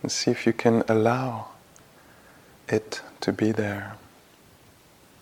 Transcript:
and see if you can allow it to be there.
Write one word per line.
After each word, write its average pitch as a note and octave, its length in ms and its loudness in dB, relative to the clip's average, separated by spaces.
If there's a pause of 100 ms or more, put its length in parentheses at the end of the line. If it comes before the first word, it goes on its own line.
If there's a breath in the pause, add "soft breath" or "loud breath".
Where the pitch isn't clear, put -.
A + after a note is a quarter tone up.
and - 100 -4
see - 200 0
if - 160 0
you A2+ 60 4
can A2+ 340 2
allow A2+ 600 2 (1160 loud breath)
it - 360 -2 (180)
to - 100 0
be A2 200 2
there. G2+ 460 -4 (1200)